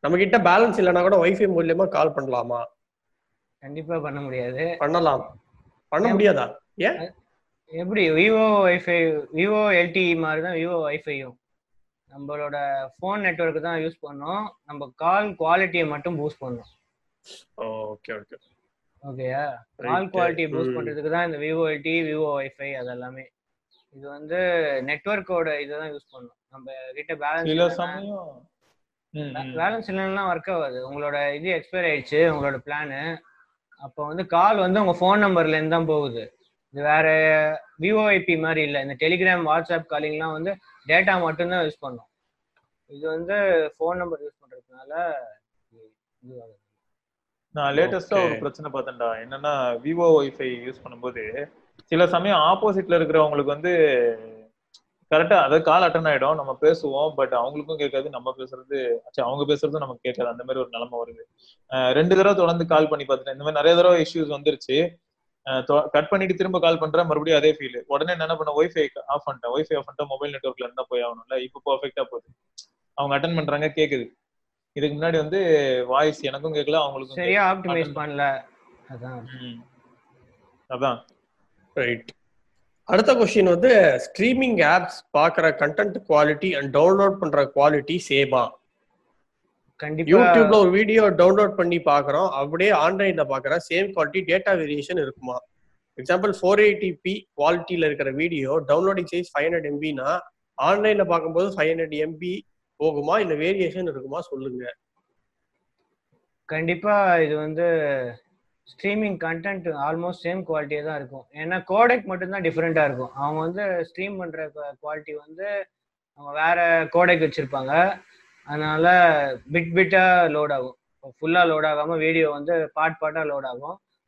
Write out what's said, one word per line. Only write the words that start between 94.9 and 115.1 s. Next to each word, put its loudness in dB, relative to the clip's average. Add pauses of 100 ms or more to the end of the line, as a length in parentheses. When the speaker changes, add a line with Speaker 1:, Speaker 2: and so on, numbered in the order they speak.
Speaker 1:
இருக்குமா? -8 (640)
Example, 0
four 4
eighty 2 (120)
P -4 (220)
குவாலிட்டியில 0
இருக்கிற -2
video -2
downloading 0
size -6
five -2
hundred -2
எம் -6
பினா, -4 (480)
ஆன்லைன்ல 2
பார்க்கும்போது 0
ஃபைவ் 0
ஹண்ட்ரட் -4
எம் -4
பி -6 (480)
போகுமா, 0
இல்ல 0
variation -2
இருக்குமா, -8
சொல்லுங்க. -10 (1700)
Speaker 2:
கண்டிப்பா 0
இது 2
வந்து -2 (1000)
streaming -4
content -6 (100)
almost -4
same -4
குவாலிட்டியா -6
தான் -6
இருக்கும். -14
ஏன்னா -6 (120)
codec 4
மட்டும்தான் -6
டிஃப்ரெண்டா 0
இருக்கும். -4
அவங்க -4
வந்து -6 (220)
stream -10
பண்ற -10
குவா-, -12
quality -10